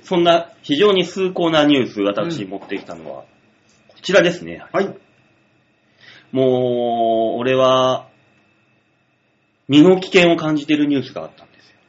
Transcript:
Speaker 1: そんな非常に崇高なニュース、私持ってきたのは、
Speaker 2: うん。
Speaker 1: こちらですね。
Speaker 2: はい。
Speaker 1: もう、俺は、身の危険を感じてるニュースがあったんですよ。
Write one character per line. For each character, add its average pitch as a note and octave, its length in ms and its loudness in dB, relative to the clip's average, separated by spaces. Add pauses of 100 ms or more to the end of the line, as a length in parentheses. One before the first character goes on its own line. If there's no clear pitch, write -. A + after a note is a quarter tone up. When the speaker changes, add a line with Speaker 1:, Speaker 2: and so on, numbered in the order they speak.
Speaker 1:
そ F#3+ 80 -4
ん F3 80 2
な E3+ 300 0 (100)
非 C#3+ 140 -4
常 G3+ 160 4
に F#3 100 0
崇 F3+ 300 -6
高 F3 160 -2
な D#3 160 2
ニ D3 140 4
ュ A#2+ 40 0
ー G#2+ 40 -4
ス、 G#2 120 -12
私 G2+ 460 -4
持 F#2+ 140 -14
っ - 20 -16
て G2 160 -12
き - 80 -14
た F2 100 -14
の D#2 180 -16
は、 B1+ 100 -18
Speaker 2:
う - 0 -
ん。 - 20 -20 (640)
Speaker 1:
こ - 120 -20
ち F3+ 120 -6
ら F#3+ 80 6
で E3+ 100 0
す - 140 -14
ね。 E2+ 260 -14
Speaker 2:
は E3+ 100 -2
い。 F#3+ 140 -6 (1400)
Speaker 1:
も A#2+ 1040 0
う、 A#2 40 -6
俺 C3 180 0
は、 B2+ 500 2 (1600)
身 D3 140 6
の F3+ 180 6
危 - 80 -10
険 F3 240 4
を D#3+ 60 0
感 D#3 180 -4
じ C#3+ 100 -6
て D3+ 120 0
る D3 80 0
ニ C#3+ 100 -2
ュ C3 60 -2
ー - 20 -10
ス - 100 -16
が D#2+ 100 -10
あ - 20 -14
っ - 100 -20
た - 80 -20
ん - 80 -20
で - 80 -20
す - 120 -20
よ。 - 40 -20 (140)